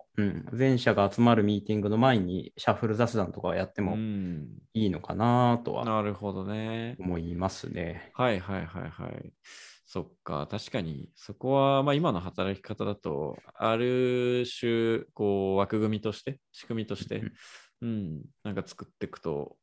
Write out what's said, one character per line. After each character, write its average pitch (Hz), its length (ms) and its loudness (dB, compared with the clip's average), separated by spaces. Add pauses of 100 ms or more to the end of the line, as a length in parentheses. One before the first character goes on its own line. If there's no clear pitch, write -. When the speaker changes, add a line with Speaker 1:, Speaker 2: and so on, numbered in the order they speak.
(160)
Speaker 1:
う 107 60 2
ん、 95 300 -2
全 127 260 4
社 120 160 4
が 98 160 6
集 - 100 0
ま 120 140 8
る 113 80 6
ミ 104 200 4
ー - 40 -14
テ 110 60 0
ィ 107 60 2
ン - 20 0
グ 101 80 0
の 107 100 2
前 123 200 6
に 90 380 -2
シ - 100 -6
ャ 110 80 6
ッ - 20 -8
フ 117 100 -2
ル 107 80 2
雑 113 220 2
談 95 160 0
と - 80 -12
か 87 160 0
や 92 80 0
っ - 80 -10
て 104 100 -4
も 101 120 0
Speaker 2:
う - 20 -4
ん。 95 520 -4 (240)
Speaker 1:
い 110 140 2
い 95 40 2
の 82 100 -2
か - 140 -6
な 120 500 4
と - 100 -4
は 123 100 -2
Speaker 2:
な 110 160 0
る 104 140 -2
ほ 98 180 -6
ど 95 140 -6
ね。 113 540 -6
Speaker 1:
思 90 180 -2
い 85 160 -6
ま 92 160 0
す - 180 -10
ね。 87 460 -8
Speaker 2:
は 127 160 2
い 101 80 0
は 95 220 -6
い 85 60 -8
は 90 200 -10
い 85 40 -12
は 87 180 -10
い。 - 240 -14 (540)
そ 92 160 -8
っ 80 100 -12 (100)
か、 73 260 -6
確 - 220 -8
か 120 100 -4
に 76 360 -8
そ - 180 -16
こ 131 180 -2
は、 139 300 4
ま 143 100 2
あ、 - 20 4
今 151 180 2
の 90 80 -2
働 95 380 -4
き - 40 -20
方 107 220 -6
だ 101 100 -2
と、 73 420 -4 (180)
あ 113 220 2
る 123 680 2
種、 117 540 0 (120)
こ 98 420 2
う、 - 40 4
枠 101 220 2
組 107 180 2
み - 20 -8
と 107 120 -2
し - 100 -12
て、 135 160 -8 (140)
仕 - 140 -20
組 113 180 -4
み - 20 -16
と 101 100 -6
し 101 100 -10
て、 107 120 -6 (640)
Speaker 1:
う 120 40 -6
ん。 - 20 -4
Speaker 2:
う 113 40 -2
ん、 82 300 -6 (220)
な 104 80 -6
ん - 20 -4
か 98 100 -4
作 - 240 -16
っ - 100 -20
て 98 80 -8
い - 40 -8
く - 100 -20
と 73 420 -6